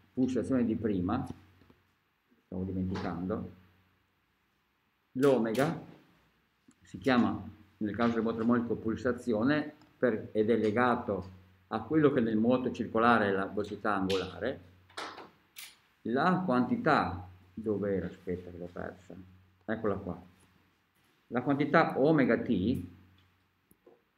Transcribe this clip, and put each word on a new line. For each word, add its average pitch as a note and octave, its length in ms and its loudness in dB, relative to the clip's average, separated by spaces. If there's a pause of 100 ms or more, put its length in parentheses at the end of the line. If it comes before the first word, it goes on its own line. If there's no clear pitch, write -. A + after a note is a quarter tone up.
(140)
pulsazione B2+ 500 0
di A2 120 0
prima, G#2 500 -2 (1200)
stavo F#2 180 -8
dimenticando, F#2 880 -4 (1600)
l'omega B2+ 720 2 (960)
si - 180 -16
chiama G2+ 500 0 (280)
nel G2+ 180 -4
caso A#2 180 2
del A2+ 100 0
moto A2+ 180 -2
armonico A2+ 340 2
pulsazione A#2+ 1000 -2 (220)
per, A2 360 0
ed G#2+ 180 2
è A#2 40 4
legato A2 760 0 (360)
a A2 140 -4
quello D3+ 300 4
che B2+ 100 2
nel A2+ 160 0
moto B2 340 2
circolare A2 580 2
è - 20 2
la F#2+ 160 0
velocità G#2 480 -4
angolare. F#2+ 680 -2 (1500)
La D3 380 2
quantità, A#2+ 840 0 (240)
dov'era? G2+ 540 -2
Aspetta F2+ 420 -8
che F2+ 80 -16
l'ho F2 140 -12
persa, - 420 -12 (520)
eccola A2 300 -2
qua. F2+ 240 -8 (1080)
La A#2+ 140 -4
quantità C#3+ 580 2
omega C3 420 4
t, G#2 440 0 (1300)